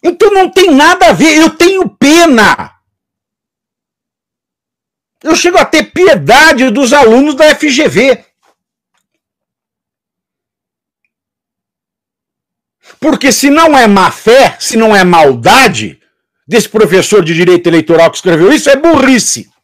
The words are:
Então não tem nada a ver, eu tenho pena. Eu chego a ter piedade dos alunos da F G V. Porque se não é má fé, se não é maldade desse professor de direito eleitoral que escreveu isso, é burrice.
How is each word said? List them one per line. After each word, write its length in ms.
Então 280
não 200
tem 200
nada 380
a 40
ver, 240
eu 140
tenho 380
pena. 840
Eu 140
chego 220
a 60
ter 280
piedade 800
dos 220
alunos 420
da 120
F 220
G 200
V. 360
Porque 340
se 180
não 260
é 100
má 240
fé, 480
se 180
não 200
é 80
maldade 960
desse 220
professor 560
de 100
direito 320
eleitoral 440
que 60
escreveu 360
isso, 180
é 60
burrice. 760